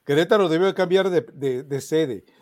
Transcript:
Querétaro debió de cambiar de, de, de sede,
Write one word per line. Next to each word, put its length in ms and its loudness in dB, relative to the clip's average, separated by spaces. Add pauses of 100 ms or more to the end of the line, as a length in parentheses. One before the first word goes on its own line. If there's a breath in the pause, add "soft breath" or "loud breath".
Querétaro 460 2
debió 180 2
de 60 0
cambiar 360 0
de, 220 0
de, 320 -6
de 160 -8
sede, 460 -4 (160 soft breath)